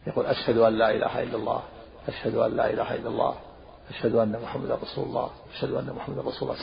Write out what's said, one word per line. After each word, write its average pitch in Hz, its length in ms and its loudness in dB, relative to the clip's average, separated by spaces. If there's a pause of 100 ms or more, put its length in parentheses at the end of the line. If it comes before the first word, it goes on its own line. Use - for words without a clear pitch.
يقول: - 200 0
أشهد - 320 2
أن 113 200 6
لا 110 120 6
إله 113 320 0
إلا 120 140 -4
الله، - 260 -2 (460)
أشهد - 260 -2
أن 117 220 2
لا 117 140 2
إله 113 240 0
إلا 117 140 -4
الله، 117 260 2 (560)
أشهد - 240 0
أن 113 280 4
محمدا 131 400 -4
رسول - 220 -6
الله، 123 260 -2 (240)
أشهد - 180 -4
أن 131 240 -2
محمدا 139 240 -6
رسول 131 280 -4
الله 123 140 -4